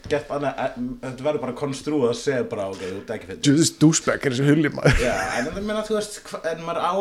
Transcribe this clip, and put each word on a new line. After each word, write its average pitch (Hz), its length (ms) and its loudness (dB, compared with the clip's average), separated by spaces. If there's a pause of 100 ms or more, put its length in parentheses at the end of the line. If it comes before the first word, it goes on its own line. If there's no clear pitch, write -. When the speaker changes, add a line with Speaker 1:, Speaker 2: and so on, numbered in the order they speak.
Speaker 1:
gert - 260 -2
annað, 139 340 -4
en 123 260 -4 (100)
þetta 127 260 -10
verður 151 160 0
bara 123 140 -6
konstrúað 139 560 0
að 120 80 -4
segja 131 260 0
bara, 101 240 -4
"Ok, 92 140 -10
þú 95 160 -6
ert - 160 -8
ekki 101 160 -12
fyndinn." 95 160 -2
Speaker 2:
Jesus 147 240 6
douchebag 151 500 4
er 135 140 0
þessi 135 100 2
Hulli, 143 240 4
maður. - 320 4
Speaker 1:
Já, - 140 2 (240)
en 123 100 -2
ég 180 80 -6
meina, 214 240 -2
þú 214 140 -2
veist, 208 260 -4
hva-, - 240 -10
en 165 160 -4
maður 165 220 -4
á 175 180 2